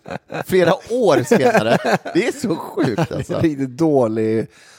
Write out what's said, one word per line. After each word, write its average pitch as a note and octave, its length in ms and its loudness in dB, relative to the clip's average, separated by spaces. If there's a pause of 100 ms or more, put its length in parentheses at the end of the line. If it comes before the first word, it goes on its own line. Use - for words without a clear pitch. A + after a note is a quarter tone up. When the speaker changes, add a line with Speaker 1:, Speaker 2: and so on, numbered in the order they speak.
(460)
Speaker 1:
Flera F3 280 4 (180)
år G3+ 320 2
senare. C3+ 540 2 (360)
Det G#3+ 140 0
är F4+ 40 -2
så A#3+ 240 -4
sjukt, - 560 -4
alltså. C#3+ 220 -6
Speaker 2:
<laughs> - 0 -
Det D#3+ 60 -2
är - 20 -2
riktigt C3+ 360 -2
dålig, A2+ 720 0 (320)